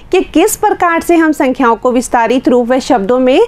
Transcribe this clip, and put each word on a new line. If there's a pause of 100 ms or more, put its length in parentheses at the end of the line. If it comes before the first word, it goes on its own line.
(120)
कि
किस
प्रकार
से
हम
संख्याओं
को
विस्तारित
रूप
व
शब्दों
में